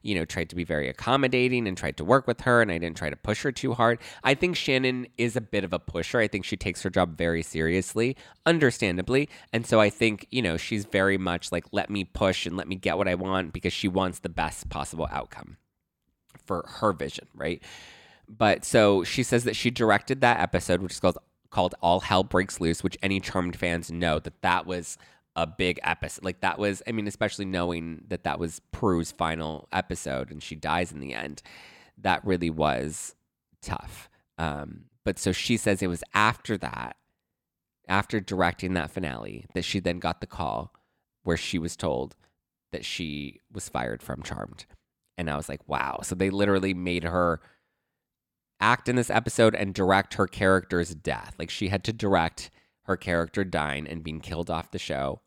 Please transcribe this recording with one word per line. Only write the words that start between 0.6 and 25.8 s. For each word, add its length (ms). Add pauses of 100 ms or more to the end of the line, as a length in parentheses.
very 260
accommodating 760
and 80
tried 220
to 80
work 220
with 160
her, 180
and 100
I 60
didn't 220
try 100
to 80
push 280
her 60
too 220
hard." 260 (260)
I 100
think 220
Shannon 500 (100)
is 200
a 40
bit 240
of 80
a 60
pusher. 400
I 100
think 160
she 140
takes 240
her 80
job 260
very 260
seriously, 720 (300)
understandably. 840 (240)
And 120
so 140
I 80
think, 420
you 120
know, 160
she's 260
very 320
much 340
like, 220
"Let 160
me 160
push 400
and 140
let 100
me 80
get 220
what 100
I 60
want," 400
because 180
she 160
wants 300
the 100
best 400
possible 420
outcome 460 (880)
for 220 (140)
her 120
vision, 420
right? 280 (680)
But 360
so 400
she 200
says 200
that 120
she 140
directed 520
that 180
episode, 400
which 120
is 80
called, 180 (320)
called 320
All 180
Hell 240
Breaks 360
Loose, 220
which 200
any 180
Charmed 360
fans 340
know 300
that 200
that 240
was 320 (400)
a 100
big 360